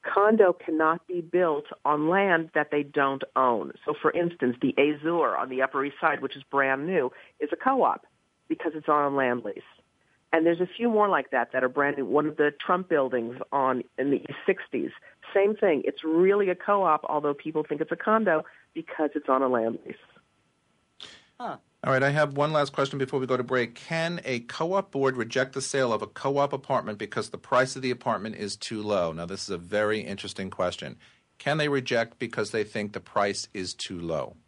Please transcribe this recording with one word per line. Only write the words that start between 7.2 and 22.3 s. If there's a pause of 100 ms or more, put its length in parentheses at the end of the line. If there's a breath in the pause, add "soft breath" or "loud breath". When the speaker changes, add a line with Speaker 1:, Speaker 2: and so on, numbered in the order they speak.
Speaker 1:
is
a
co-op (440)
because
it's
on
a
land
lease. (720)
And
there's
a
few
more
like
that
that
are
brand
new.
One
of
the
Trump
buildings (160)
on (140)
in
the
East
sixties, (440 loud breath)
same
thing.
It's
really
a
co-op,
although
people
think
it's
a
condo (320 loud breath)
because
it's
on
a
land
lease. (1400 loud breath)
Speaker 2:
Huh. (280)
Speaker 3:
All
right,
I
have